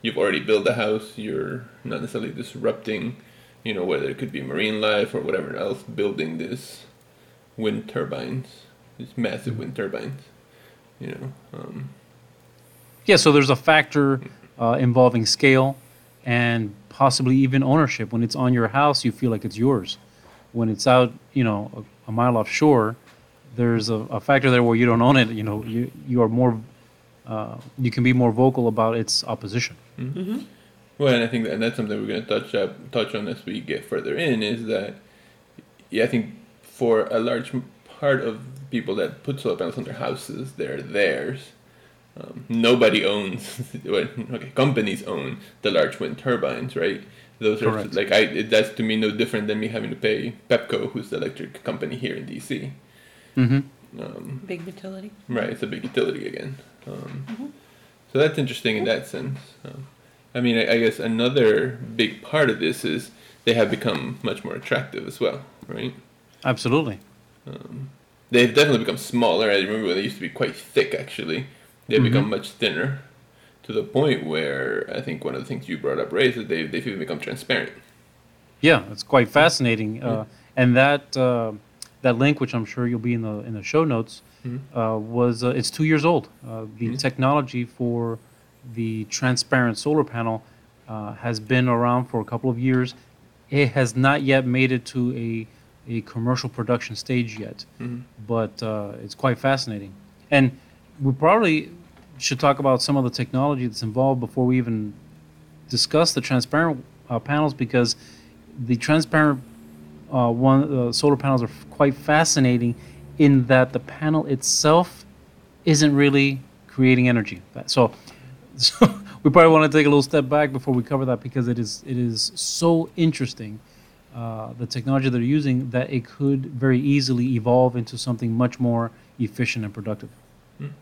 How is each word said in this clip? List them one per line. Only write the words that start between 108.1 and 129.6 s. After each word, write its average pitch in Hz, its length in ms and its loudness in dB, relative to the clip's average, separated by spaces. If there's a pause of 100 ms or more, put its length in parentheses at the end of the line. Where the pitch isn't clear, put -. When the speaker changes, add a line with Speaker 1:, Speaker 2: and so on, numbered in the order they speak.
Speaker 2:
the 120 100 2
transparent, 151 640 2 (680)
uh, 123 200 2
one, 131 320 6 (260)
uh, 117 40 -4
solar 143 240 2
panels 135 260 0
are 117 40 -4
f-, - 240 -12
quite 139 240 2
fascinating 127 800 2 (440)
in 139 280 6
that 127 280 6
the 123 60 -2
panel 156 460 -2
itself 151 800 2 (600)
isn't 151 280 6
really 139 460 4 (260)
creating 127 420 6
energy. 110 320 0 (260)
So, 120 260 4 (320)
<laughs> - 320 -20
so - 300 4 (360)
we 151 80 6
probably 165 220 10
wanna 156 160 6
take 147 180 4
a 143 40 6
little 143 120 6
step 135 260 0
back 147 240 2
before 135 220 -4
we 123 80 2
cover 135 220 -2
that, 123 180 -2
because 123 260 -4
it 120 100 -2
is, 113 280 -6
it 131 120 -4
is 117 360 -2
so 170 600 0
interesting, 120 640 -2 (540)
uh, 113 440 -10
the 120 80 -6
technology 131 440 0
they're 123 100 0
using, 131 500 2
that 123 200 -2
it 127 160 -2
could 139 400 0
very 131 340 2
easily 131 540 2
evolve 120 420 4
into 120 220 -6
something 120 340 -2
much 120 260 0
more 117 320 0 (280)
efficient 117 480 -4